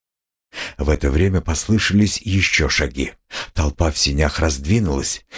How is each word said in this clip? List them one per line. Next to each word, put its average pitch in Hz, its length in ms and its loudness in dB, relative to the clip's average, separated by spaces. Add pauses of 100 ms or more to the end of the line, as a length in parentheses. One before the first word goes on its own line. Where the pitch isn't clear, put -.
(760)
В 71 120 0
это 71 220 2
время 90 300 2
послышались 101 800 0
еще 95 480 0
шаги. 69 440 -2 (400)
Толпа 76 380 0
в - 60 -4
сенях 71 420 0
раздвинулась, 73 840 0 (120)